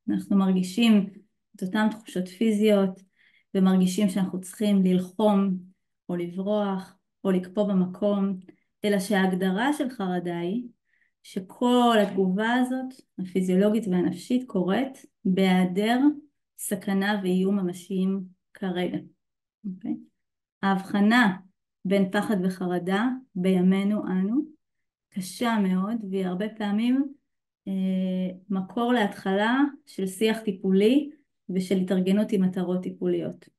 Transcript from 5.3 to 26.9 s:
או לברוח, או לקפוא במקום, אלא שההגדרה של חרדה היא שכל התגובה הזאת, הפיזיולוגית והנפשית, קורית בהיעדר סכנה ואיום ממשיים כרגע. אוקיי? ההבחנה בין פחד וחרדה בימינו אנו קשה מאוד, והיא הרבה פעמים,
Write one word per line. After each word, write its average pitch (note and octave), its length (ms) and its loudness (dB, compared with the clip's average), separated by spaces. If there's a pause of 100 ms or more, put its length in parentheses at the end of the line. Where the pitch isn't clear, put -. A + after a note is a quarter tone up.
או F3 80 -4
לברוח, F#3+ 800 -4 (280)
או G3 60 0
לקפוא F#3 340 0
במקום, G3 760 0 (460)
אלא G3+ 140 2
שההגדרה F#3+ 760 0
של D4 180 -4
חרדה F3+ 480 -4
היא G3 280 -4 (560)
שכל A#3+ 800 0
התגובה F#3+ 520 0
הזאת, B3+ 400 -2 (240)
הפיזיולוגית F#3+ 720 0
והנפשית, F#3 580 0
קורית G#3 600 -4 (180)
בהיעדר F#3+ 760 2 (580)
סכנה G3 640 -2
ואיום F#3 360 2
ממשיים F#3+ 680 -2 (300)
כרגע. F3+ 440 -4 (680)
אוקיי? - 320 -8 (640)
ההבחנה G3+ 760 2 (480)
בין F#3+ 260 2
פחד G#3 320 0
וחרדה F#3 640 -2 (280)
בימינו F#3+ 720 2
אנו G3 380 0 (640)
קשה A3+ 540 -4
מאוד, F#3+ 340 0 (140)
והיא F#3+ 160 -2
הרבה F3+ 220 -4
פעמים, A3+ 640 -2 (560)